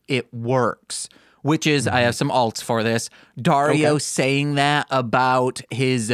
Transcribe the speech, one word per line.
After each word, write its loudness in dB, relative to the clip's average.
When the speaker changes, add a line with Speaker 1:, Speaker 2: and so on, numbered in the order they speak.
Speaker 1:
it -4
works." -2
Which 0
is, 2
I 0
have 2
some -2
alts 0
for -2
this. 0
Dario 2
Speaker 2:
Okay. 2
Speaker 1:
saying -2
that 0
about 0
his 0